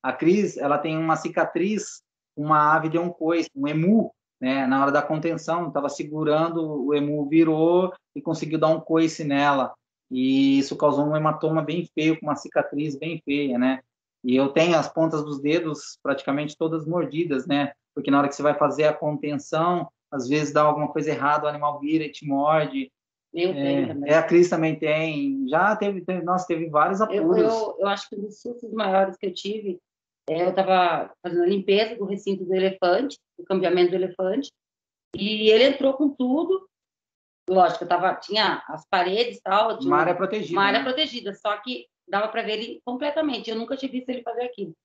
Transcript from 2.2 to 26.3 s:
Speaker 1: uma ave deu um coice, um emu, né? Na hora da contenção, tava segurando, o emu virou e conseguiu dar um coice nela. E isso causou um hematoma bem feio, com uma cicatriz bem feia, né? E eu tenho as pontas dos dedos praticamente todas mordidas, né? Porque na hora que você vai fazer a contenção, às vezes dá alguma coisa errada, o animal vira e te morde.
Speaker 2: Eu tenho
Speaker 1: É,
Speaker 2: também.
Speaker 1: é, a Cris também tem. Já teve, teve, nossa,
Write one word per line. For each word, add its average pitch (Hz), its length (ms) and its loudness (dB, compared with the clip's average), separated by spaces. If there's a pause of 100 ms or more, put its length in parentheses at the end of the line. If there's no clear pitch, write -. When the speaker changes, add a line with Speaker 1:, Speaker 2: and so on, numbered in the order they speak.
Speaker 1:
uma 151 400 4
ave 156 140 0
deu 165 120 0
um 180 80 -2
coice, 165 460 -2
um 139 120 -4
emu, 165 440 2 (280)
né? 131 280 -2
Na 135 140 2
hora 139 100 2
da 143 100 2
contenção, 160 720 -4
tava 143 180 -2
segurando, 156 960 -2
o 143 80 0
emu 147 360 0
virou 165 640 4 (220)
e 143 60 -10
conseguiu 156 380 -4
dar 156 80 4
um 160 140 4
coice 160 420 0
nela. 139 500 2 (380)
E 135 480 4
isso 135 180 -2
causou 147 280 2
um 151 100 0
hematoma 156 460 0
bem 170 340 -4
feio, 156 240 2
com - 80 -14
uma 143 80 -2
cicatriz 143 640 -4
bem 160 260 -8
feia, 139 340 -2
né? 127 240 0 (440)
E 127 120 2
eu 139 120 2
tenho 165 280 2
as 147 100 0
pontas 160 360 0
dos 143 180 -8
dedos 151 600 -2
praticamente 143 560 -4
todas 160 300 -2
mordidas, 160 580 -2
né? 143 280 -2 (200)
Porque 139 160 -6
na 139 100 6
hora 143 100 2
que - 60 -8
você 143 60 -10
vai 147 120 2
fazer 147 320 2
a 151 80 4
contenção, 151 960 -2 (200)
às 127 200 -6
vezes 147 240 0
dá 151 80 4
alguma 151 260 2
coisa 156 220 -4
errada, 147 360 0
o 147 40 0
animal 147 320 -4
vira 156 240 -2
e 147 60 -8
te - 140 -16
morde. 139 640 0 (440)
Speaker 2:
Eu 175 200 0
tenho 139 300 0
Speaker 1:
É, - 40 -2
Speaker 2:
também. 143 240 -4
Speaker 1:
é, 156 40 6
a 160 80 4
Cris 175 260 6
também 160 300 0
tem. 151 680 -2
Já 185 260 2
teve, 202 300 -4
teve, 185 180 -4
nossa, 180 240 -2